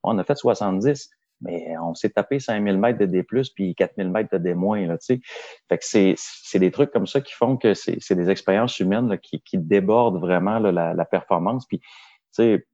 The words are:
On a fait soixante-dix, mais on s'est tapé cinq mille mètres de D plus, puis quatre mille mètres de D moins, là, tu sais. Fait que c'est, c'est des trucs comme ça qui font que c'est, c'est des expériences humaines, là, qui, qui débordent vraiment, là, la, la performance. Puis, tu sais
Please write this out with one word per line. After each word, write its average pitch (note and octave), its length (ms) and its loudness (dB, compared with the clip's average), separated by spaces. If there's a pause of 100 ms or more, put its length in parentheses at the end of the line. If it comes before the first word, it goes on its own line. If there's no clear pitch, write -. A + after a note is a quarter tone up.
On G#2 160 0
a F2+ 60 -2
fait C#3+ 120 0
soixante-dix, A2 720 0 (320)
mais E2 420 -8
on E2+ 120 -6
s'est G2+ 160 -2
tapé A#2+ 280 -2
cinq A2+ 220 -4
mille G2+ 160 0
mètres A2 220 0
de G#2 80 2
D F2+ 160 0
plus, C3 280 -2
puis F#2 240 -4
quatre - 220 -2
mille F#2 140 -4
mètres G#2 220 -2
de F#2+ 60 0
D F2 160 -2
moins, G2 320 0
là, E2 120 -2
tu - 80 -14
sais. B2+ 140 0 (480)
Fait F2+ 100 0
que - 60 -10
c'est, G2 340 4
c'est - 400 -6
des F#2 120 6
trucs C#3+ 200 0
comme G2 160 0
ça C#3 140 -2
qui - 120 -18
font B2+ 240 0
que A#2 160 2
c'est, - 280 -2
c'est - 140 -2
des F2 160 2
expériences G2+ 480 0
humaines, G#2+ 300 2
là, G2+ 80 0
qui, - 240 -10
qui - 160 -8
débordent G2 640 2
vraiment, F2+ 380 0
là, G#2+ 120 2
la, E2+ 220 0
la E2+ 140 -2
performance. F#2+ 600 -2
Puis, F#2 120 -6
tu - 80 -14 (460)
sais A2 420 2